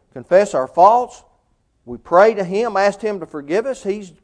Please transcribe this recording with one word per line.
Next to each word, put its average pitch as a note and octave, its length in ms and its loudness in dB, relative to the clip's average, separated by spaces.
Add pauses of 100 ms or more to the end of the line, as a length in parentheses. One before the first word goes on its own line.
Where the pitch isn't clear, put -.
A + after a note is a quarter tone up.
(120)
confess F3+ 400 0
our C3 140 -4
faults, G#3+ 560 2 (600)
we A#2+ 140 -16
pray G3+ 360 4
to G3+ 80 -6
Him, G3+ 340 -6
ask G3 240 0
Him G#3 200 -8
to D#3+ 60 -14
forgive D#3 400 -6
us, C4 180 -10
He's G3+ 240 -8 (160)